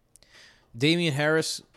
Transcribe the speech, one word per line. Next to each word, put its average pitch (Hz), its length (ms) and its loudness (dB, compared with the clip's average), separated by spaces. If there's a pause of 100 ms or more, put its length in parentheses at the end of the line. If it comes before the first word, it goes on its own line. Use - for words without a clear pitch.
(760)
Damian 160 380 2
Harris, 156 480 0 (140)